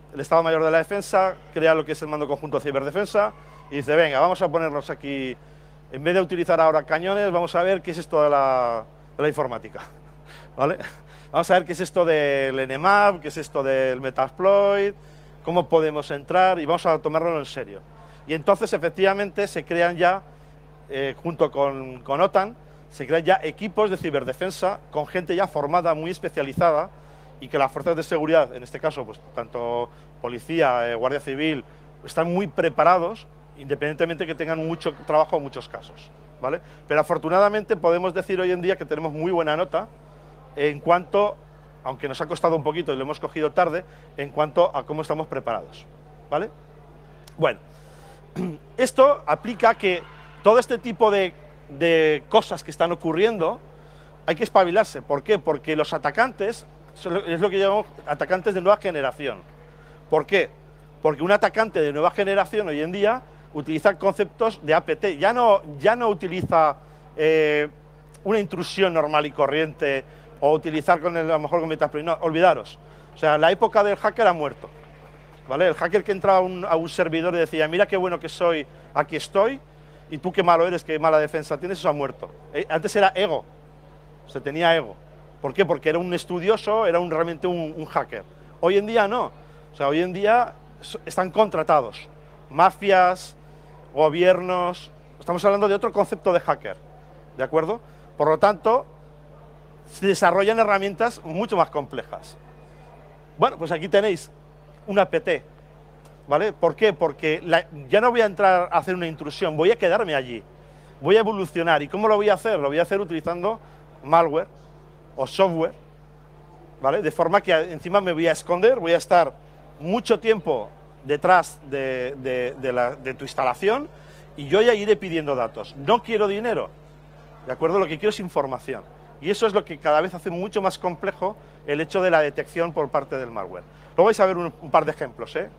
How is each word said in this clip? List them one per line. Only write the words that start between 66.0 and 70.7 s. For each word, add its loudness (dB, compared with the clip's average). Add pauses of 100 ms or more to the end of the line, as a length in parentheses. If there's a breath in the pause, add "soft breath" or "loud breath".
utiliza, 0 (400 loud breath)
eh, 2 (560)
una 0
intrusión -2
normal 2
y -6
corriente 0 (360 loud breath)
o 4
utilizar 0